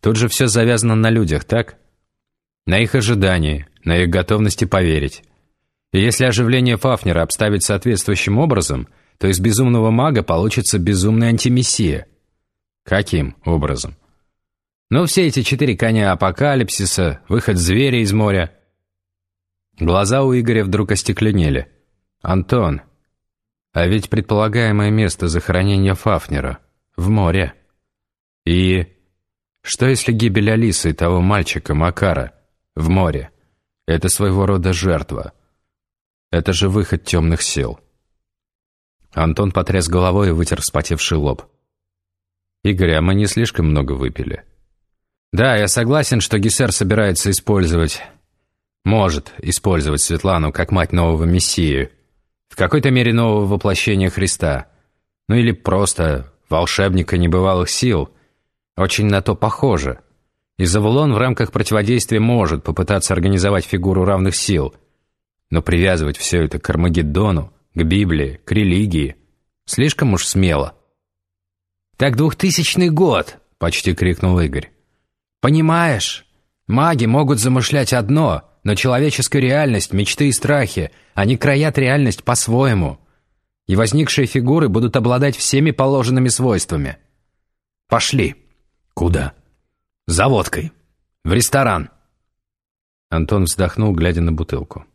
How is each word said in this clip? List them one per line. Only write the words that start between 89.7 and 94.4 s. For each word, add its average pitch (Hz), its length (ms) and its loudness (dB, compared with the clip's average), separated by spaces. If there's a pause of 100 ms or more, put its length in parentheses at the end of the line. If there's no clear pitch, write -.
«За 90 220 0
водкой. 135 420 -2 (540)
В 85 80 0
ресторан». 117 580 0 (1200)
Антон 82 340 0
вздохнул, 95 500 -2
глядя 85 260 0
на 85 100 0
бутылку. - 640 -6